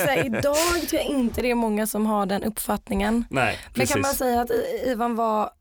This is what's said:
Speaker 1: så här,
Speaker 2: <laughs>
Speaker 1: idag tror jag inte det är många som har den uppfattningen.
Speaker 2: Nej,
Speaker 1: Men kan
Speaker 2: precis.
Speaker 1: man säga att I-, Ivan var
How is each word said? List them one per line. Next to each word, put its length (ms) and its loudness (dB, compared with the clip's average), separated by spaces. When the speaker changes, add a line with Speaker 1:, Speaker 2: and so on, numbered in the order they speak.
Speaker 1:
så 40 2
här, 160 2
Speaker 2:
<laughs> 120 -2
Speaker 1:
idag 500 0
tror 140 0
jag 80 -4
inte 320 0
det 80 2
är 40 2
många 320 0
som 200 0
har 200 2
den 160 -2
uppfattningen. 880 -2
Speaker 2:
Nej, 280 2
Speaker 1:
Men 120 2
kan 160 2
Speaker 2:
precis. 0 -
Speaker 1:
man 120 2
säga 120 2
att 100 -2
I-, 400 -2
Ivan 260 -2
var 340 0